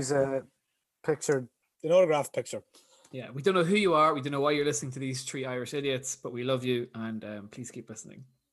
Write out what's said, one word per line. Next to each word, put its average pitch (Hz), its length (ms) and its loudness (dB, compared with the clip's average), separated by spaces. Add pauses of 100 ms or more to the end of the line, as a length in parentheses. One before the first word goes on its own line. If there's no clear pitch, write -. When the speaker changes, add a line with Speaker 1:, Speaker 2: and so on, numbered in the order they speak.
(160)
Speaker 1:
a 135 280 2 (640)
picture, 139 400 0 (380)
an 156 80 0
autograph 156 400 6
picture. 113 300 -6 (500)
Speaker 2:
Yeah, 120 200 -12
we 135 100 -8
don't 190 140 2
know 180 100 4
who 190 100 2
you 190 200 4
are. 156 180 6
We 139 80 -2
don't 139 100 -4
know 139 80 0
why 147 120 4
you're 147 120 2
listening 147 300 -2
to 135 60 -10
these 131 240 -6
three 135 220 -8
Irish 127 280 -6
idiots, 139 420 -4
but - 160 -12
we 120 120 -6
love 127 200 0
you, 120 300 0
and, 110 320 -8
um, 104 260 -12
please 123 200 -12
keep - 180 -14
listening. 107 340 -18 (300)